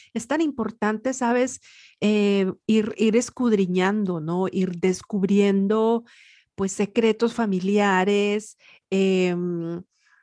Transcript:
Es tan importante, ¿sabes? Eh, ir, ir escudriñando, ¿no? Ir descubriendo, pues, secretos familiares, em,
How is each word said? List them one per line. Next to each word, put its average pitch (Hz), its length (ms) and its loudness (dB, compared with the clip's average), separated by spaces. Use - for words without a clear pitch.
Es 233 140 -8
tan 302 160 -2
importante, 220 720 -4
¿sabes? 247 460 -2
Eh, 202 520 2
ir, 214 320 2
ir 220 180 2
escudriñando, 196 1040 0
¿no? 175 300 -2
Ir 180 300 -4
descubriendo, 202 1200 0
pues, 196 180 -4
secretos 220 600 0
familiares, 202 1200 0
em, 180 920 0